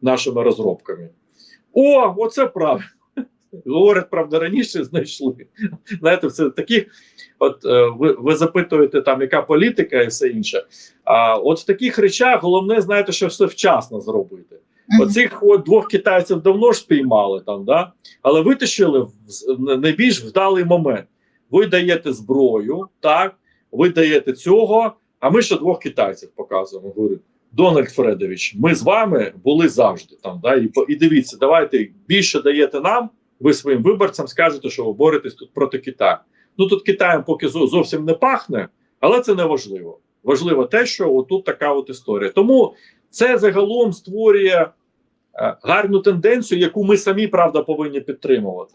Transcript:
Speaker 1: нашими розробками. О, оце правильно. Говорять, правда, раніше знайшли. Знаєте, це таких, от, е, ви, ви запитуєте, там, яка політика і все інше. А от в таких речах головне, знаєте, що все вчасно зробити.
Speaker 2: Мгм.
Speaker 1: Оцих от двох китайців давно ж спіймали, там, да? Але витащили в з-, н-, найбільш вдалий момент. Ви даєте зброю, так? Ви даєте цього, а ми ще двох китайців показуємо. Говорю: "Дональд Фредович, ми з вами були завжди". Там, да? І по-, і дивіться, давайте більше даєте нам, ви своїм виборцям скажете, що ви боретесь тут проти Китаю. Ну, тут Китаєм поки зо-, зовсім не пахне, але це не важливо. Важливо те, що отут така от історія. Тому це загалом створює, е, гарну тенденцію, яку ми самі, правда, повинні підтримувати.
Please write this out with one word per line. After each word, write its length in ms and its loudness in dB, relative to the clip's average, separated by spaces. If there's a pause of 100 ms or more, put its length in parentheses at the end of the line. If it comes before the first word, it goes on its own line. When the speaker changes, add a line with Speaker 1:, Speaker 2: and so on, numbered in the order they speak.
Speaker 1:
нашими 400 -2
розробками. 680 -4 (640)
О, 440 4
оце 300 -2
правильно. 380 -2 (840)
Говорять, 440 2
правда, 280 -2
раніше 460 -4
знайшли. 500 -6 (680)
Знаєте, 300 0
це 200 -2
таких, 360 -2 (520)
от, 260 -2
е, 220 4 (120)
ви, 200 2
ви 180 0
запитуєте, 680 0
там, 180 0
яка 220 -2
політика 600 0
і 40 2
все 220 -4
інше. 380 -6 (380)
А 300 2
от 260 0
в 40 -20
таких 340 -2
речах 440 2
головне, 380 0
знаєте, 320 -2
що 140 -2
все 200 0
вчасно 540 -2
зробити. 560 -8 (320)
Speaker 2:
Мгм. 140 4
Speaker 1:
Оцих 400 0
от 220 6
двох 240 4
китайців 540 0
давно 300 4
ж 60 0
спіймали, 680 0
там, 180 -8
да? 280 0 (300)
Але 180 4
витащили 600 2
в 100 -6 (160)
з-, 220 -12
н-, 280 -2
найбільш 480 0
вдалий 400 0
момент. 420 0 (440)
Ви 160 4
даєте 460 -2
зброю, 760 -2 (140)
так? 340 0 (380)
Ви 160 2
даєте 440 0
цього, 600 2 (280)
а 100 0
ми 120 4
ще 140 -2
двох 220 -2
китайців 580 -4
показуємо. 600 -8
Говорю: 220 -2 (340)
"Дональд 380 2
Фредович, 680 -4
ми 160 2
з 80 -6
вами 500 0 (120)
були 240 2
завжди". 540 -2
Там, 200 -12
да? 120 0
І 120 0
по-, 220 -2
і 80 -2
дивіться, 440 0
давайте 480 2 (200)
більше 340 0
даєте 380 0
нам, 300 -2 (300)
ви 140 2
своїм 280 -2
виборцям 460 0
скажете, 420 -2
що 140 -8
ви 80 -4
боретесь 420 0
тут 200 -20
проти 240 -4
Китаю. 380 -2 (420)
Ну, 80 2
тут 160 -2
Китаєм 420 0
поки 240 -4
зо-, 180 0
зовсім 380 -2
не 100 -2
пахне, 540 -2 (320)
але 200 2
це 140 0
не 100 -2
важливо. 540 -6 (260)
Важливо 400 0
те, 220 0
що 280 -2
отут 300 -2
така 280 -4
от 180 -4
історія. 400 -6
Тому 440 4 (360)
це 280 0
загалом 540 0
створює, 720 2 (760)
е, 220 -4
гарну 360 0
тенденцію, 640 0
яку 240 0
ми 120 4
самі, 300 -2
правда, 360 2
повинні 380 -6
підтримувати. 760 -6